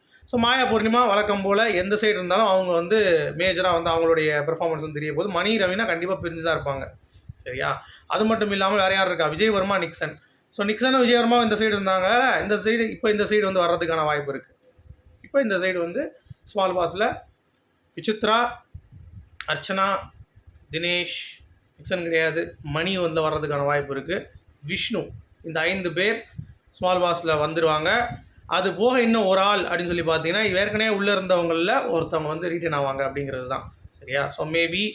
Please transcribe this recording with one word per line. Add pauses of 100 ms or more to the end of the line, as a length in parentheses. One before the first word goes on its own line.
(260)
So,
மாயா
பூர்ணிமா
வழக்கம்
போல
எந்த
சைடு
இருந்தாலும்
அவங்க
வந்து (400)
மேஜரா
வந்து
அவங்களுடைய (160)
பெர்ஃபார்மன்ஸ்
வந்து
தெரிய
போகுது.
மணி
ரவினா
கண்டிப்பா
பிரிஞ்சு
தான்
இருப்பாங்க. (500)
சரியா? (240)
அது
மட்டும்
இல்லாம
வேற
யார்
இருக்கா?
விஜய்
வர்மா,
நிக்சன். (360)
So,
நிக்சனும்
விஜய்
வர்மா
இந்த
சைடு
இருந்தாங்க, (340)
இந்த
சைடு,
இப்ப
இந்த
சைடு
வந்து
வர்றதுக்கான
வாய்ப்பு
இருக்கு. (680)
இப்ப
இந்த
சைடு
வந்து (420)
ஸ்மால்
பாஸ்ல (920)
விசித்ரா, (1080)
அர்ச்சனா, (840)
தினேஷ், (600)
நிக்சன்
கிடையாது,
மணி
வந்து
வர்றதுக்கான
வாய்ப்பு
இருக்கு, (340)
விஷ்ணு, (340)
இந்த
ஐந்து
பேர் (480)
ஸ்மால்
பாஸ்ல
வந்துருவாங்க. (580)
அது
போக
இன்னும்
ஒரு
ஆள்
அப்படின்னு
சொல்லி
பார்த்தீங்கன்னா
ஏற்கனவே
உள்ள
இருந்தவங்கள்ல (160)
ஒருத்தவங்க
வந்து
ரீட்டைன்
ஆவாங்க
அப்படிங்கிறது
தான். (180)
சரியா?
So,
maybe (120)